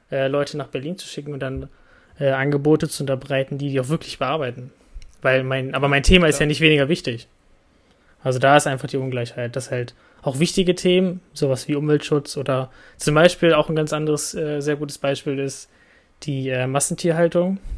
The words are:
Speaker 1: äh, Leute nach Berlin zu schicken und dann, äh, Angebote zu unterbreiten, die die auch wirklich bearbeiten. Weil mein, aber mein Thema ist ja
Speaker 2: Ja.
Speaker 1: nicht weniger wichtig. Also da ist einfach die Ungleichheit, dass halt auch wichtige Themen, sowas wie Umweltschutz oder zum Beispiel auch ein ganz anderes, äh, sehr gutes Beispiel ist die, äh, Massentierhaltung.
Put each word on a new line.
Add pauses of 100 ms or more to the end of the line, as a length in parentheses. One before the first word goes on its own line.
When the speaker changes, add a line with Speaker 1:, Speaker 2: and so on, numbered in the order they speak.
Speaker 1:
äh,
Leute
nach
Berlin
zu
schicken
und
dann, (500)
äh,
Angebote
zu
unterbreiten,
die
die
auch
wirklich
bearbeiten. (500)
Weil
mein,
aber
mein
Thema
ist
ja
Speaker 2:
Ja.
Speaker 1:
nicht
weniger
wichtig. (960)
Also
da
ist
einfach
die
Ungleichheit,
dass
halt (260)
auch
wichtige
Themen, (140)
sowas
wie
Umweltschutz
oder (260)
zum
Beispiel
auch
ein
ganz
anderes,
äh,
sehr
gutes
Beispiel
ist (540)
die,
äh,
Massentierhaltung. (200)